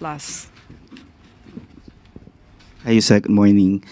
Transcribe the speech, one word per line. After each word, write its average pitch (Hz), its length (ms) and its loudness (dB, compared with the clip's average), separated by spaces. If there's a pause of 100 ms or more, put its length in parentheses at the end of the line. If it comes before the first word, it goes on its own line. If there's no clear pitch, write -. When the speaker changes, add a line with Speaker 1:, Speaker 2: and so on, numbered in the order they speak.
Speaker 1:
Plus. - 480 -10 (2500)
Speaker 2:
Hi, 113 80 2
Yusek. 107 320 2
Good 104 80 0
morning. 101 560 2